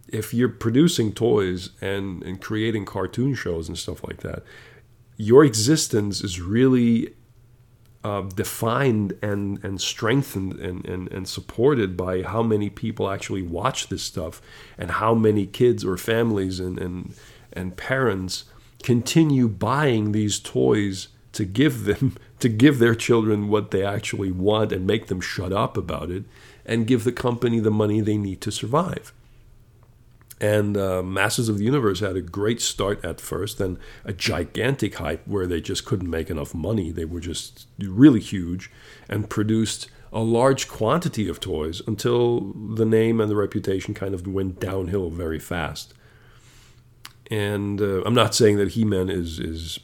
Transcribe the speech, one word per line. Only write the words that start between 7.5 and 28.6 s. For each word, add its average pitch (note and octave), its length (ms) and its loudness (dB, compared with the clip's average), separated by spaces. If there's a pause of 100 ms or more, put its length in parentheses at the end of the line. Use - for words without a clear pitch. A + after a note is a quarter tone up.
uh, G2+ 180 -4
defined G#2+ 960 0
and, G2+ 440 -4
and G2 160 -6
strengthened A2 760 -2
and, F2+ 320 -8
and, F#2 260 -6
and F#2+ 160 -8
supported A2 680 0
by F#2 260 -2
how A2 220 -2
many G#2 260 0
people G#2+ 400 -4
actually G2 320 -6
watch F2+ 460 -4
this F#2 160 -6
stuff E2+ 360 -8 (380)
and F2 140 -6
how A2 220 4
many G#2+ 320 4
kids A#2 380 2
or F#2+ 120 -2
families G#2 640 0
and, F2+ 180 -6
and, F2+ 360 -8 (380)
and F#2 240 -8
parents G#2 680 -2 (400)
continue B2+ 640 4
buying A2 640 0
these G#2 260 0
toys G#2+ 720 0 (240)
to G#2+ 120 -4
give A#2 400 2
them, G#2 320 0 (120)
<laughs> - 100 -20
to B2+ 100 4
give B2 300 6
their A#2 160 6
children G#2+ 540 2
what G#2 240 0
they G2 120 0
actually G2+ 460 -4
want G#2 420 2
and F#2+ 140 -2
make G#2+ 220 0
them F#2 120 -4
shut F2+ 320 -6
up A2+ 240 -2
about D#2+ 340 -6
it F#2+ 140 -6 (400)
and A#2 220 0
give A2 180 4
the B2 80 2
company A#2+ 460 0
the A2 120 2
money G#2+ 300 2
they G#2+ 160 0
need G2 240 -4
to G#2+ 120 -6
survive. D3 600 -4 (1300)